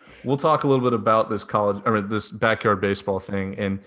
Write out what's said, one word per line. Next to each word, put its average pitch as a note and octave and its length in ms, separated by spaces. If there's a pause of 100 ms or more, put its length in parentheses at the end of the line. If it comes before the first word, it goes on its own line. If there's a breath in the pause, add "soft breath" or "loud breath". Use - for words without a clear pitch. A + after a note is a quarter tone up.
(240 loud breath)
we'll C3 140
talk D3+ 260
a D3 40
little C3+ 160
bit B2 100
about A2 380
this G#2 120
college, G2+ 420
or A2 160
this G#2 280
backyard A2 500
baseball G2 400
thing. G2 380
And G2 300